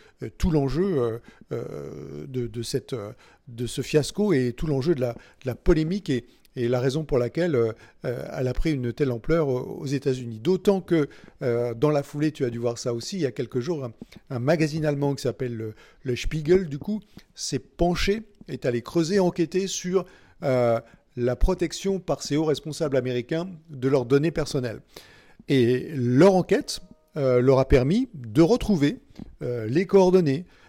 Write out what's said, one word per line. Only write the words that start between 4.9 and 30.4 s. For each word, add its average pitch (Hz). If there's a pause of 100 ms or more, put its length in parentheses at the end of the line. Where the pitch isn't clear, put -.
de 123
la, 123
de -
la 120
polémique 165
et, 123 (300)
et 120
la 123
raison 139
pour 147
laquelle, 151
euh, 113 (320)
euh, 131
elle 127
a 123
pris 160
une 120
telle 135
ampleur 151
aux, 127
aux -
États-Unis. 127
D'autant 185
que, 160 (340)
euh, 120
dans 117
la 147
foulée, 147
tu 143
as 123
dû 117
voir 117
ça 120
aussi, 117
il 175
y 139
a 120
quelques 127
jours, 143
un, 117 (360)
un 123
magazine 151
allemand 143
qui -
s'appelle 120
le, 110 (280)
le 123
Spiegel, 160
du 139
coup, 208 (360)
s'est -
penché, 185 (240)
est 143
allé 120
creuser, 170
enquêter 180
sur, 180 (380)
euh, 123 (360)
la 123
protection 180
par 151
ces 143
hauts 160
responsables 147
américains 127 (200)
de 135
leurs 135
données 143
personnelles. 131 (680)
Et 127
leur 135
enquête, 185 (360)
euh, 127
leur 131
a 131
permis 147
de 120
retrouver, 170 (420)
euh, 120
les 156
coordonnées, 180 (220)